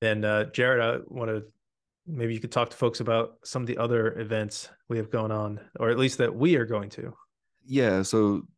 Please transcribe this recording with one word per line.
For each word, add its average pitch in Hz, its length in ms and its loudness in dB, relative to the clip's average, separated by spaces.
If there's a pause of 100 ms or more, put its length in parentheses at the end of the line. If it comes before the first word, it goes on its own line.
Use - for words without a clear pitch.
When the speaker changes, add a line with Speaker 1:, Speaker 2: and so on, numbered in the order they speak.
Speaker 1:
And, 107 240 0
uh, 107 260 2
Jared, 123 300 2
I 117 160 0 (100)
wanna, 110 360 -6 (640)
maybe 120 280 -4
you 110 80 -6
could - 100 -8
talk 120 200 0
to - 40 -20
folks 117 240 0
about 117 360 0 (100)
some - 160 -6
of 120 60 -4
the 120 100 -4
other 113 420 0
events 107 480 -4 (220)
we 117 80 -2
have 110 120 -6
going 110 220 -2
on, 107 300 -4 (180)
or 113 100 2
at 120 80 2
least 131 200 2
that 117 180 2
we 151 220 4
are 120 80 2
going 107 240 -4
to. - 240 -12 (520)
Speaker 2:
Yeah, 120 360 4
so 101 400 4 (160)